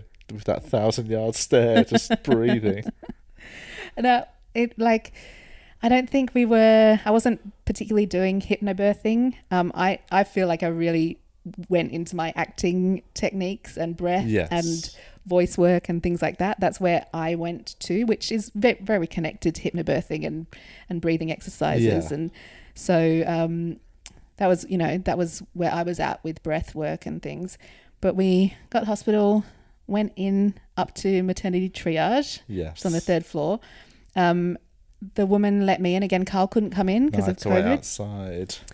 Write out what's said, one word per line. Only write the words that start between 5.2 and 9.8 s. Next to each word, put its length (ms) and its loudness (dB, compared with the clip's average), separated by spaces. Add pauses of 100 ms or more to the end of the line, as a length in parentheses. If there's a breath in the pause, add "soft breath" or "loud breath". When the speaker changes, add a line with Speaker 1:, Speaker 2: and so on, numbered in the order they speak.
Speaker 2:
I 60 2
don't 220 4
think 240 2
we 100 4
were, 600 8
I 60 2
wasn't 420 2 (120)
particularly 420 0
doing 340 0
hypnobirthing. 960 0 (160)
Um, 240 2
I, 260 0 (100)